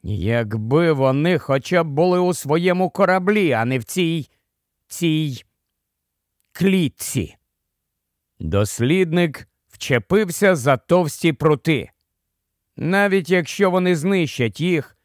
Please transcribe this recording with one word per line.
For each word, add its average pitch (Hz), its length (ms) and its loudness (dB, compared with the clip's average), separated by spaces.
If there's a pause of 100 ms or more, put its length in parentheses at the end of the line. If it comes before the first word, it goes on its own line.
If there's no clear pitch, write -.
Якби 113 840 0
вони 143 480 0
хоча 151 440 -2
б 160 40 -4
були 175 320 0
у 180 140 0
своєму 175 560 0
кораблі, 185 640 2
а 113 140 0
не 127 140 -2
в 117 40 -6
цій... 165 460 -4 (580)
цій 156 560 -2 (1080)
клітці. 170 840 -2 (1040)
Дослідник 147 1080 0 (200)
вчепився 185 880 0
за 131 220 2
товсті 170 560 0
прути. 147 560 -2 (880)
Навіть 190 520 0
якщо 180 420 0
вони 180 240 2
знищать 151 640 -2
їх, 165 460 -2